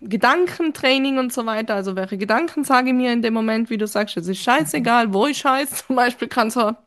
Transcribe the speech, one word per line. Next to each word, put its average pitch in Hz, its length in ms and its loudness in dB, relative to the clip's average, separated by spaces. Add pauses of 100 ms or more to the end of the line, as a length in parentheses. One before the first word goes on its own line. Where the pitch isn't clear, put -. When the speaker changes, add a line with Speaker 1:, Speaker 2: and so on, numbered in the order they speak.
Speaker 1:
Gedankentraining 269 1200 0
und 254 140 -2
so 233 140 -4
weiter. 220 300 -2
Also 190 200 -4
welche 190 220 -4
Gedanken 247 460 0
sage 254 260 2
ich 254 40 2
mir 247 180 2
in 240 100 0
dem 226 120 0
Moment, 220 360 0
wie 220 80 -2
du 208 80 0
sagst, 214 300 -4
es 170 120 -4
ist 190 140 -4
scheißegal, 247 640 2
Speaker 2:
Mhm. 196 60 -2
Speaker 1:
wo 208 120 2
ich 294 120 -2
scheiß. 277 480 -2
<laughs> - 0 -
Zum 262 100 -2
Beispiel 247 320 0
kann 226 220 0
so 226 160 0
ein 220 100 -2 (100)